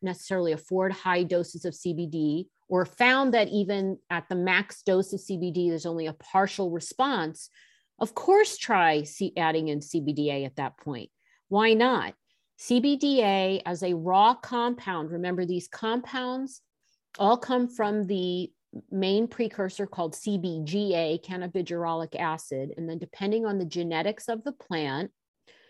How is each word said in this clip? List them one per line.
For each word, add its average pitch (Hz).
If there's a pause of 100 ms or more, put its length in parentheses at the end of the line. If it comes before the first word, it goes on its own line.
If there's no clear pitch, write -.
necessarily 185
afford 185
high 180
doses 175
of 175
C 175
B 165
D 156 (220)
or 180
found 254
that 214
even 196 (100)
at 170
the 185
max 185
dose 190
of 196
C 190
B 175
D, 175
there's 165
only 165
a 156
partial 190
response, 175 (480)
of -
course, 415
try 165
C-, 185
adding 160
in 147
C 165
B 147
D 147
A 139
at 131
that 139
point. 135 (380)
Why 220
not? 220 (440)
C 240
B 285
D 277
A 196
as 175
a 180
raw 185
compound, 240
remember 180
these 175
compounds 254 (560)
all 214
come 247
from 214
the 180 (400)
main 196
precursor 208
called 165
C 202
B 165
G 196
A, 165
cannabigerolic 170
acid. 156
And 165
then 165
depending 208
on 202
the 180
genetics 170
of 226
the 285
plant, 156 (580)